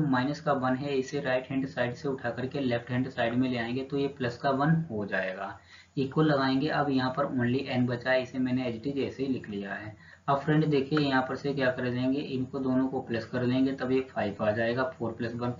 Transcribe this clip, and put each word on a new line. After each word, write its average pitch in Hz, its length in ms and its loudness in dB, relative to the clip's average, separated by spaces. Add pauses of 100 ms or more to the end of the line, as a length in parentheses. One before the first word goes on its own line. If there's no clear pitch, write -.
माइनस 131 340 2
का 147 140 2
वन 127 200 2
है 139 220 -2
इसे 139 240 -2
राइट 131 280 -2
हैंड 131 180 -2
साइड 120 280 -2
से - 140 -6
उठा 131 220 -4
करके 127 300 -4
लेफ्ट 120 300 -2
हैंड 127 180 0
साइड 117 240 0
में 127 160 2
ले 127 80 0
आएंगे 120 260 -2
तो 143 140 -4
ये 139 100 2 (100)
प्लस 120 200 -2
का - 140 0
वन 147 240 4 (140)
हो 104 160 -4
जाएगा। 98 520 -4 (400)
इक्वल 143 280 2
लगाएंगे, 135 440 4
अब 147 200 0
यहाँ 131 280 2
पर - 100 2
only 123 340 2 (120)
n 123 140 4
बचा 127 240 0
है, 131 120 4
इसे 131 160 -6
मैंने 127 320 0
as 110 60 -4
it 123 100 -6
is 139 120 -2
ऐसे 123 240 -2
ही 135 60 -2
लिख 113 200 -2
लिया 101 240 -6
है। 107 220 -10 (320)
अब 139 120 2
फ्रेंड 156 280 4
देखिए 147 320 2
यहाँ 135 220 2
पर 131 140 -2
से 139 180 -2
क्या 131 180 2
कर 127 200 -2
देंगे, 131 280 0
इनको 135 400 -4
दोनों 131 280 2
को 135 140 -2
प्लस 113 240 -2
कर 123 200 -2
देंगे 131 280 4
तब 131 180 -2
ये 131 100 4 (100)
फ़ाइव 107 320 -2
आ 107 80 2
जाएगा, 117 380 0
फ़ोर - 240 -6
प्लस 120 220 -4
वन 120 240 -2